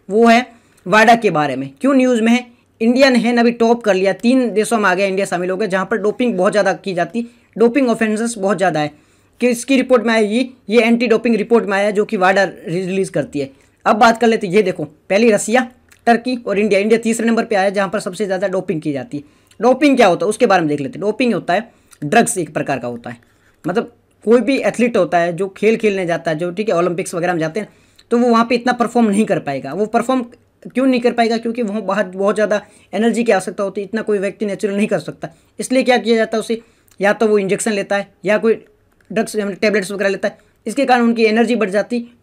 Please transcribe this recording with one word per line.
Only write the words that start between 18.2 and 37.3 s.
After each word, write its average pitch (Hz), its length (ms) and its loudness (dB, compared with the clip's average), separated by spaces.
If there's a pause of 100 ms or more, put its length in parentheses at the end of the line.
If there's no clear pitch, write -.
ज़्यादा 190 220 -4
डोपिंग 185 340 -4
की 151 120 -4
जाती 131 240 -10
है। 147 60 -10 (360)
डोपिंग 262 380 4
क्या 226 100 6
होता 170 180 0
है 202 40 0
उसके 214 160 0
बारे 190 160 4
में 156 80 -2
देख 147 100 -2
लेते 135 200 -10
हैं। - 20 -8
डोपिंग 214 320 -2
होता 170 200 -4
है - 180 -4 (320)
ड्रग्स, 160 340 0
एक 160 160 -6
प्रकार 143 260 -4
का 123 80 -8
होता 120 220 -10
है, 117 80 -14 (480)
मतलब 185 280 -4 (320)
कोई 233 160 4
भी 269 160 0
एथलीट 233 400 0
होता 175 200 0
है 170 180 0
जो 190 120 -4
खेल 214 300 0
खेलने 196 280 -2
जाता 165 260 -4
है, 160 60 -4
जो 175 140 -4
ठीक 208 180 -4
है 190 60 0
ओलंपिक्स 175 400 -2
वगैरह 175 180 -2
में 170 60 -2
जाते 160 200 -4
हैं, 202 100 -10 (420)
तो 233 60 2
वो 240 120 2
वहाँ 233 160 4
पे 240 100 0
इतना 240 180 -2
परफॉर्म 233 360 0
नहीं 208 160 2
कर 254 140 0
पाएगा। 139 340 -8
वो 202 120 -2
परफॉर्म 233 400 -2 (480)
क्यों 254 120 0
नहीं 254 160 2
कर 240 100 2
पाएगा? 233 260 0
क्योंकि 233 240 -6
वहाँ 214 200 -4
बाहर 196 220 -2
बहुत 190 320 -2
ज़्यादा 208 260 0 (320)
एनर्जी 220 300 0
की 226 80 2
आवश्यकता 190 320 -2
होती 196 180 -6
है, 196 40 -8
इतना 220 160 -6
कोई 208 160 -2
व्यक्ति 196 280 -4
नेचुरल 196 300 -4
नहीं 202 120 0
कर 196 120 -2
सकता। 156 300 -12 (300)
इसलिए 254 240 0
क्या 247 140 2
किया 233 180 0
जाता 220 220 -2
है - 20 -2
उसे, 226 220 -6 (400)
या 208 120 2
तो 220 140 0
वो 214 120 2